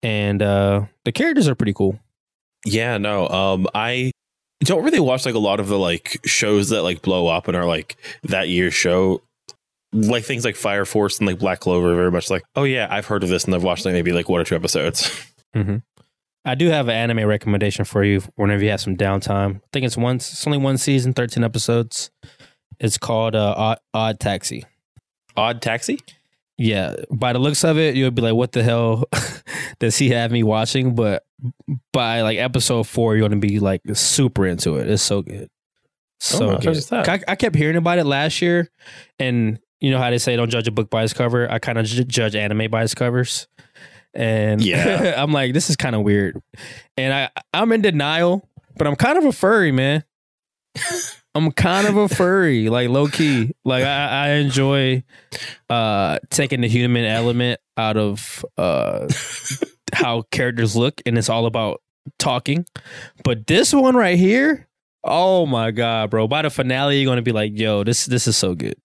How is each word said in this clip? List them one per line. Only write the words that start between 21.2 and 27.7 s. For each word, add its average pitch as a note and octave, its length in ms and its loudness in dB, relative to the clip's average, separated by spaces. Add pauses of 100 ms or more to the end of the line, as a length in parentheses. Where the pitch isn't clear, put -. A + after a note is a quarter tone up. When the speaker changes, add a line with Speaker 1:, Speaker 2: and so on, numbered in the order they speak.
Speaker 1:
episodes. A2+ 680 -2 (680)
It's A#2 200 -2
called, A2+ 360 0
uh, G#2 220 2
Odd, A2 220 0 (160)
Odd A2 240 -2
Taxi. F#2+ 440 -4 (720)
Speaker 2:
Odd A#2 240 -2
Taxi? A#2+ 380 -4 (580)
Speaker 1:
Yeah. G2 400 -2 (140)
By A#2+ 240 -2
the B2 60 0
looks C#3+ 240 0
of D#3+ 160 2